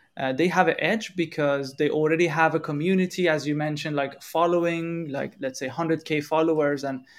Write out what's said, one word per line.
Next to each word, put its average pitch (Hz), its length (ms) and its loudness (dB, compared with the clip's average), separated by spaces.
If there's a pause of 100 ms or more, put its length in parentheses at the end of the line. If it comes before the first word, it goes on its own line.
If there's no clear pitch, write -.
(180)
uh, 135 160 -2
they 156 140 2
have 180 200 4
an - 120 2
edge 214 360 -2
because 143 600 -2
they 151 140 2
already 160 380 2
have 156 280 2
a 160 40 0
community, 180 680 0
as 147 200 2
you 147 80 0
mentioned, 151 400 -4
like, 139 260 -4
following, 170 880 0
like, 139 300 -6
let's 131 200 -6
say, 135 80 -6
hundred 160 380 -2
K 151 160 -2
followers. 151 640 0
And 135 220 -6 (120)